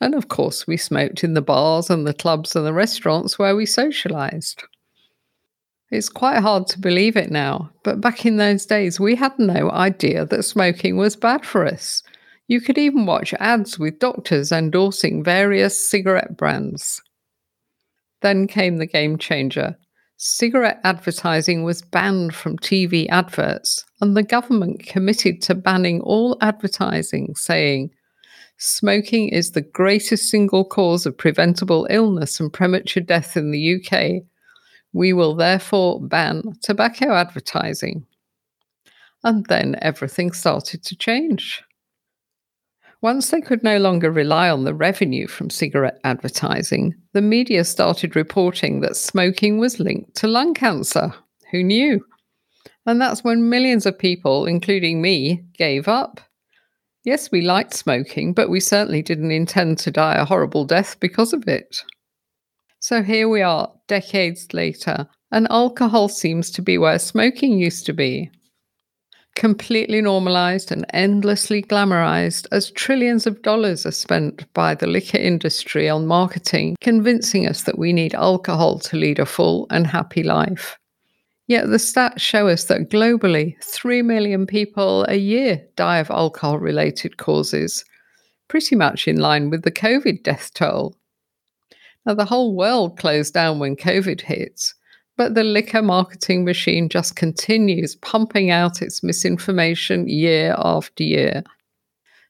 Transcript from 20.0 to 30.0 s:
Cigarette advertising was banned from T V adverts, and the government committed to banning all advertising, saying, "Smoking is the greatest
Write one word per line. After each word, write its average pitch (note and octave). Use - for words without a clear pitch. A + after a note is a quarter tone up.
Cigarette A#3
advertising E3+
was E3+
banned F3+
from D#3+
T F#3+
V E3+
adverts, -
and G3+
the G#3+
government G#3+
committed F#3+
to F#3
banning F#3
all A#3
advertising, D#3+
saying, D3
"Smoking G#3
is E3+
the D#3+
greatest G3+